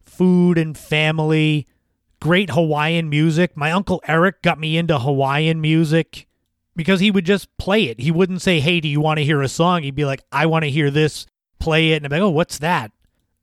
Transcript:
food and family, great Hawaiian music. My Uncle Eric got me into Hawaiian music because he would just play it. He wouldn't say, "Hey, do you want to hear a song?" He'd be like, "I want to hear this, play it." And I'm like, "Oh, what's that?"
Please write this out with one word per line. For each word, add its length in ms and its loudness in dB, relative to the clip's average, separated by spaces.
food 540 2
and 180 -4
family, 880 0
great 300 0
Hawaiian 580 0
music. 480 0
My 140 -2
Uncle 360 -2
Eric 360 0
got 160 0
me 180 -4
into 220 0
Hawaiian 600 0
music 680 0
because 240 0
he 120 4
would 140 0
just 320 -2
play 280 0
it. 140 -8
He 120 -2
wouldn't 300 -2
say, 180 2
"Hey, 200 0
do 80 -4
you 120 -2
want 180 0
to 80 -2
hear 160 0
a 60 -2
song?" 360 0
He'd 120 -8
be 100 -2
like, 260 -6
"I 140 2
want 180 2
to 80 -4
hear 200 0
this, 340 -2
play 320 2
it." 60 0
And 80 -8
I'm 60 -6
like, 140 0
"Oh, 60 2
what's 280 -2
that?" 320 -4